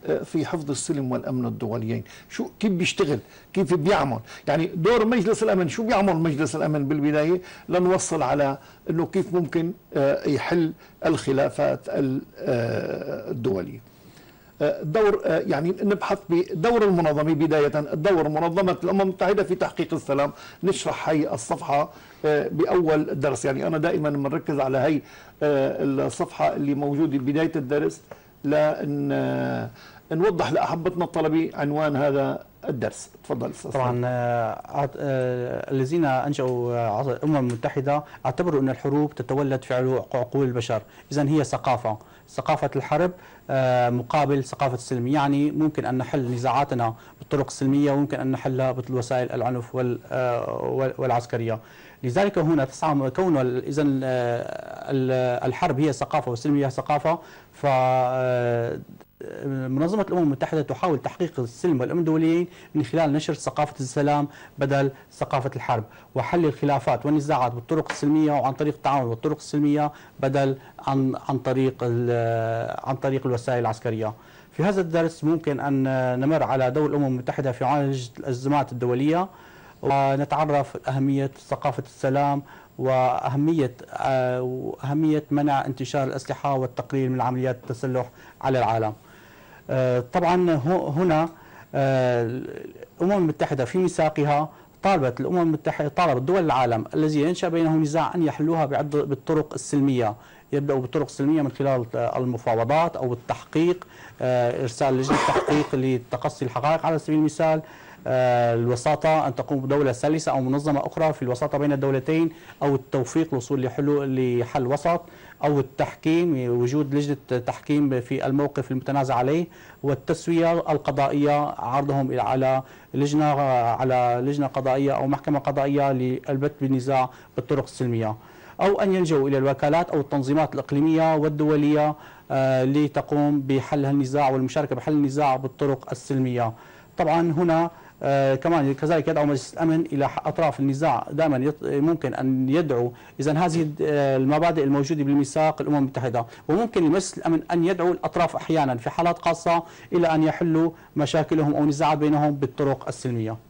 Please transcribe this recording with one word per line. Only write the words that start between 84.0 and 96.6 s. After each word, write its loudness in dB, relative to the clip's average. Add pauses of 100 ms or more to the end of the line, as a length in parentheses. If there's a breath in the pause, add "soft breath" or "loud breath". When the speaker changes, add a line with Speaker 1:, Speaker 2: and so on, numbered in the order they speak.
Speaker 2:
وأهمية -2
منع 2
انتشار -4
الأسلحة -4
والتقليل -2
من -2
عمليات -2
التسلح -6 (320 loud breath)
على 0
العالم. 0 (760 loud breath)
آه، 2 (100)
طبعًا 2
هو-، 0
هنا، 2 (460 loud breath)
آه، 2 (800)
الأمم 2
المتحدة 0
في -4
ميثاقها 2 (340 loud breath)
طالبت 2
الأمم 0
المتحدة، 0
طالبت 2
دول 2
العالم 2